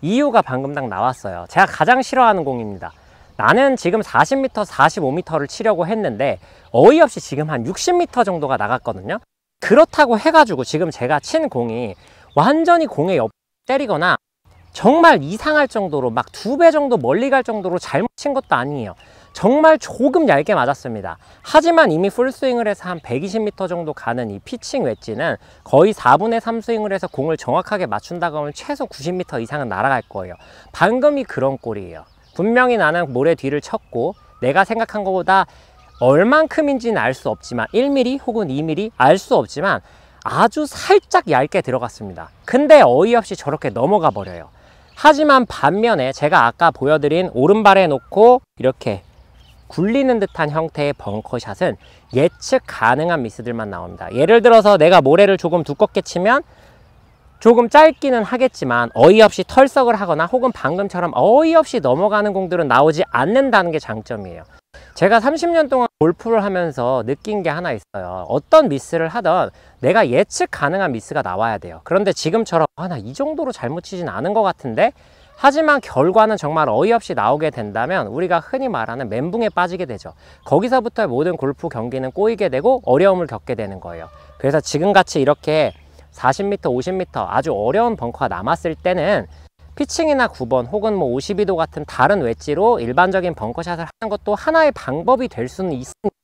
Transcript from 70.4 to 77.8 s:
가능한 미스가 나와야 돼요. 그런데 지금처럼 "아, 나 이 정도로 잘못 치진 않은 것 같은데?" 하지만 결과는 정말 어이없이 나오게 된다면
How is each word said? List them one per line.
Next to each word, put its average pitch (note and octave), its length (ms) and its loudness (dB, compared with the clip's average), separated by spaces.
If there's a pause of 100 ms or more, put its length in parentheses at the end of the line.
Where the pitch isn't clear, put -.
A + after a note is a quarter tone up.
가능한 E3 420 -2
미스가 C3 300 -6
나와야 G#2+ 360 -2
돼요. E2+ 260 -16
그런데 G3 280 0
지금처럼 E3 540 -2 (100)
"아, F3 120 -10
나 E3 100 -8
이 A2 160 -12
정도로 C#4+ 380 -6
잘못 D#3 320 -8
치진 F3 260 -10
않은 C3 240 -6
것 A3+ 80 2
같은데?" E3+ 500 -2 (420)
하지만 C#4+ 460 2
결과는 G3+ 560 2
정말 D#3 320 -2
어이없이 F#3 460 0
나오게 C#3 360 0
된다면 A#2 560 -4